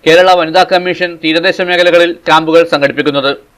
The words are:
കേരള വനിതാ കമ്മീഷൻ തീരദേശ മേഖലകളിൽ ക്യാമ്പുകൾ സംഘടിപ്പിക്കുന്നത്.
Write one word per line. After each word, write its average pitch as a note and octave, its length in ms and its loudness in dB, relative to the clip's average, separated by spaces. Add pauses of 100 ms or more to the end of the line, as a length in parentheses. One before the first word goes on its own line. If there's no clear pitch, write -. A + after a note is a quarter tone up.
കേരള F3+ 320 4
വനിതാ D#3+ 320 0
കമ്മീഷൻ F3+ 400 -4 (120)
തീരദേശ E3+ 460 -2
മേഖലകളിൽ F3 420 2 (160)
ക്യാമ്പുകൾ D#3+ 440 2
സംഘടിപ്പിക്കുന്നത്. C#3 600 -2 (260)